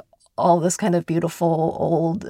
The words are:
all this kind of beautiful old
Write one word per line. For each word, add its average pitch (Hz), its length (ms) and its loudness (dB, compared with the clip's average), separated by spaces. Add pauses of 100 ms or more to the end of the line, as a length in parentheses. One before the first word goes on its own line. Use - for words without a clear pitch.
(380)
all 175 220 4
this 175 180 0
kind 180 160 0
of 170 120 0
beautiful 165 760 -2
old 165 500 0